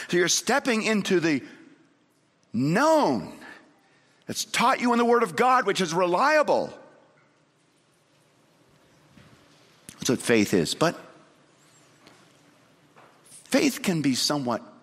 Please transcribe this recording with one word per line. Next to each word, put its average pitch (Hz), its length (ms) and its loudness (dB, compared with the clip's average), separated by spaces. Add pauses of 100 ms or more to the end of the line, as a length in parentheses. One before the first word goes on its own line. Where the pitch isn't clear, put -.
So 175 80 -2
you're 175 100 2
stepping 233 560 -2
into 190 380 0
the 151 240 0 (1080)
known. 165 800 0 (920)
It's - 180 -8
taught - 360 0
you 240 120 2
in 233 60 2
the 240 60 2
word 240 180 2
of 175 140 -4
God, 247 280 2
which 185 160 -2
is 165 140 -4
reliable. 180 840 2 (3250)
That's - 120 -4
what 113 100 0
faith 110 320 2
is. 85 220 2
But 165 240 0 (2500)
faith - 400 0
can 165 180 -2
be 131 140 0
somewhat 135 460 -2 (200)